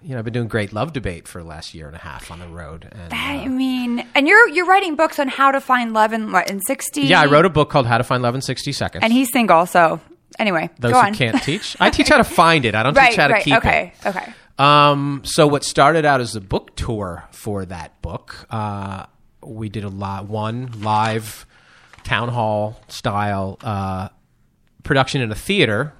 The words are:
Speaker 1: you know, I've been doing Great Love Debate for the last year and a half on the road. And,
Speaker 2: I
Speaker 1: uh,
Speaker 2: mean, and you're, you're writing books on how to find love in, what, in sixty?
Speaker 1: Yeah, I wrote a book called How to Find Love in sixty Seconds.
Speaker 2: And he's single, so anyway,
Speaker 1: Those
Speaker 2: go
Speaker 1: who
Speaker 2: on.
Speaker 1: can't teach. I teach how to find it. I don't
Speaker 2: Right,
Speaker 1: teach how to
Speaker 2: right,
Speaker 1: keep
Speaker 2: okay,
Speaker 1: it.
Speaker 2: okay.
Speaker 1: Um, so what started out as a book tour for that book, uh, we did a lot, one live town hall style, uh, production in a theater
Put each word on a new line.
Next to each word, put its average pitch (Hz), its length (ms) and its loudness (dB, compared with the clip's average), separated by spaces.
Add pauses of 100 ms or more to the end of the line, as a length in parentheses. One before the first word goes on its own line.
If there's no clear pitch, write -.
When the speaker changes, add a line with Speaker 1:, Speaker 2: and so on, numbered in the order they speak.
Speaker 1:
you 147 120 -14
know, 123 80 -8
I've 107 40 -8
been 117 80 -8
doing 117 160 -2
Great 104 240 -4
Love 131 220 -6
Debate 95 340 -8
for 90 140 -16
the 82 60 -16
last 80 260 -16
year 78 140 -16
and 76 60 -18
a - 40 -16
half - 320 -16
on 82 80 -16
the 87 100 -16
road. 85 420 -16
And, 104 220 -16
Speaker 2:
I 277 320 -6
Speaker 1:
uh, 269 60 -6
Speaker 2:
mean, 254 640 -2
and 277 120 4
you're, 427 220 6
you're 339 160 -2
writing 370 320 2
books 320 220 0
on 277 100 0
how 269 220 2
to 269 100 0
find 247 320 0
love 220 220 2
in, 214 180 -4
what, 180 160 0
in 196 140 -6
sixty? - 400 -4
Speaker 1:
Yeah, 185 180 6
I 151 60 6
wrote 147 180 6
a 190 60 2
book 147 180 2
called 135 180 0
How 123 120 2
to - 60 0
Find 127 180 -2
Love 117 120 0
in 135 60 -4
sixty 131 320 -8
Seconds. - 320 -4
Speaker 2:
And 226 80 2
he's 254 180 2
single, 185 360 4
so 165 340 2 (380)
anyway, 175 400 -2
Speaker 1:
Those 120 140 0
Speaker 2:
go 254 80 6
Speaker 1:
who 220 80 6
Speaker 2:
on. 208 60 -4
Speaker 1:
can't 120 280 0
teach. - 380 -6
I 190 100 4
teach - 180 0
how 302 80 6
to 233 80 6
find 165 400 4
it. 107 100 0
I 107 80 0
don't 139 140 2
Speaker 2:
Right, 262 140 6
Speaker 1:
teach 214 80 -2
how 147 100 4
to 226 60 4
Speaker 2:
right, 202 100 0
Speaker 1:
keep 190 120 2
Speaker 2:
okay, 180 360 0 (120)
Speaker 1:
it. - 40 -2
Speaker 2:
okay. 196 240 -8 (260)
Speaker 1:
Um, 143 680 4
so - 220 2
what 143 180 0
started 151 420 4
out 135 160 2
as - 120 -6
a 110 60 -8
book - 360 -8
tour 92 540 -8
for 98 360 -8
that 85 340 -14
book, - 480 -14
uh, 101 560 -8 (380)
we 110 260 -10
did 104 160 -8
a 101 60 -8
lot, 98 380 -8
one 110 420 -6 (100)
live 110 680 -2 (580)
town 117 240 -2
hall 110 580 -4
style, 101 800 -4
uh, 98 440 -6 (760)
production 135 360 0
in 110 120 -2
a - 20 -4
theater 147 640 0